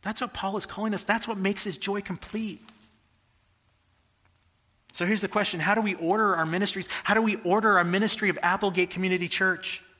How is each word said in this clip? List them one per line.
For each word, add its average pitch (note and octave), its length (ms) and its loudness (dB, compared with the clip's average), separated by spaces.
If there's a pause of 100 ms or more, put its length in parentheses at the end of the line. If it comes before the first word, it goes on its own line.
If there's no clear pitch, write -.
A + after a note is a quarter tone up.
That's G#3+ 180 -6
what - 140 -4
Paul G3 240 -4
is F3+ 80 -4
calling G#3+ 300 -2
us. F3+ 80 -2
That's A3 240 0
what A3 100 -4
makes G3 280 0
his F#3+ 120 -6
joy G3+ 240 -2
complete. G3+ 640 -8 (2250)
So - 140 -2
here's G3+ 160 2
the G#3 60 -2
question. G3 320 0
How F3 160 2
do A3+ 60 0
we G#3 120 0
order F#3+ 420 2
our D#3+ 120 0
ministries? F#3+ 420 -2 (140)
How G3+ 100 2
do A3 80 4
we G#3+ 220 2
order G3+ 340 4
our F3 60 6
ministry G3 460 2
of E3+ 120 0
Applegate F3+ 480 2
Community F3+ 380 0
Church? - 560 -2 (160)